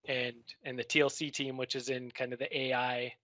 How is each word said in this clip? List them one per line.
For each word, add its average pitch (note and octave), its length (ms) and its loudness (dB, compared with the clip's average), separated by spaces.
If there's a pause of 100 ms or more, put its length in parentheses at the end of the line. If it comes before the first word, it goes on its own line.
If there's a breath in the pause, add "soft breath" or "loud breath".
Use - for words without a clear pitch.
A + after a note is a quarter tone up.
and, B2 300 0 (280)
and B2+ 140 -4
the A#2 60 -2
T D3+ 160 4
L C#3 100 8
C D3 200 -4
team, C3+ 260 -2
which B2+ 180 -2
is B2+ 140 -2
in B2+ 220 -2
kind B2 220 -2
of B2 60 -6
the B2+ 180 -2
A C3 160 2
I B2 520 0